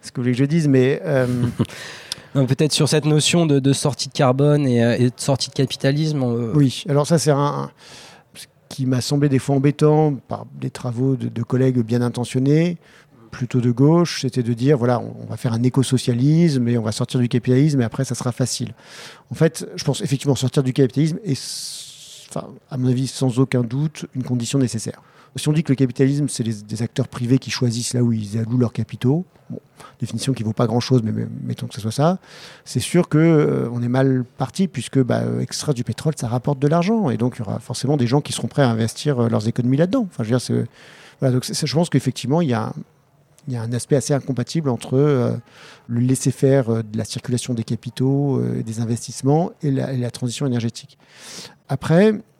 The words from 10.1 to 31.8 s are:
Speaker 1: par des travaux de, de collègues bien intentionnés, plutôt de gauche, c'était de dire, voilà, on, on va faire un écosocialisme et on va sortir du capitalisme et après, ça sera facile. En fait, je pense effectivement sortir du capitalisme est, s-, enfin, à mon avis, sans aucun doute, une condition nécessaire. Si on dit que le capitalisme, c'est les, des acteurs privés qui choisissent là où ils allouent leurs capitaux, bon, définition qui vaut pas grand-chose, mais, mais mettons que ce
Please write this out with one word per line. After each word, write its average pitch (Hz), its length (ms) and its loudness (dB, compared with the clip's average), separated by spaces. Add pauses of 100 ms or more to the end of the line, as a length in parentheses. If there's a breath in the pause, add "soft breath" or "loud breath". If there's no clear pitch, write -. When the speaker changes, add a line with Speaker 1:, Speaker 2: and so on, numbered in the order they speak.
Speaker 1:
par 110 180 -8 (140)
des 131 100 -6
travaux 127 460 -2
de, 117 140 -4
de 113 140 -4
collègues 127 360 2
bien 120 220 0
intentionnés, 135 760 0 (540 soft breath)
plutôt 127 300 -2
de 123 100 4
gauche, 156 520 4
c'était 127 200 -2
de 117 100 -2
dire, 131 240 2
voilà, 120 220 2
on, 113 240 -10
on - 40 -12
va 110 100 -8
faire 117 160 -2
un 117 100 0
écosocialisme 131 1040 2
et 120 100 2
on 110 60 0
va 110 80 -2
sortir 127 300 -2
du 117 80 2
capitalisme 135 500 2
et 117 60 2
après, 123 180 -4
ça 127 120 -6
sera 123 180 -4
facile. 117 400 -4 (580 loud breath)
En 127 40 -10
fait, 160 300 0 (120)
je - 80 -8
pense 139 160 -2
effectivement 143 340 -2
sortir 131 260 0
du 127 120 -2
capitalisme 143 500 0
est, 185 80 -4
s-, - 960 -12
enfin, - 180 -10 (220)
à 139 80 -8
mon 127 120 0
avis, 127 180 0
sans 123 320 -2
aucun 131 220 2
doute, 139 520 -4
une 127 100 -6
condition 123 360 -2
nécessaire. 113 420 -4 (360 soft breath)
Si 151 120 -2
on 151 40 4
dit 156 100 2
que - 80 0
le 131 40 2
capitalisme, 135 540 2
c'est - 140 -4
les, 113 100 -2
des 107 280 -8
acteurs 120 280 -2
privés 127 300 0
qui - 100 -10
choisissent 120 440 -2
là 123 100 2
où 120 100 2
ils 107 240 -4
allouent 113 200 -2
leurs 120 140 2
capitaux, 127 540 -2 (240)
bon, - 100 -10 (400 loud breath)
définition 117 320 -4
qui 117 120 -4
vaut 107 100 -2
pas 123 120 0
grand-chose, 120 380 2
mais, 107 80 -2
mais 113 160 -4 (160)
mettons 120 240 -6
que - 80 -16
ce 107 60 -12